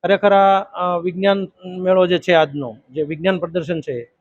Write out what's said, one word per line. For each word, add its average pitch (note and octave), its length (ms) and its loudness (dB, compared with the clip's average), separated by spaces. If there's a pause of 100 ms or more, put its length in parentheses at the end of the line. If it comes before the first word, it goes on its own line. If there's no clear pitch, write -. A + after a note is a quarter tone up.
ખરેખર G3 300 2
આ, G3 300 4
અ, F3+ 360 -4
વિજ્ઞાન F#3+ 500 -2 (300)
મેળો F#3 280 2
જે F3 120 0
છે F3+ 140 0
આજનો, C#3+ 440 0 (140)
જે D3 120 -6
વિજ્ઞાન E3 360 -2
પ્રદર્શન E3+ 420 -6
છે A#2+ 400 -10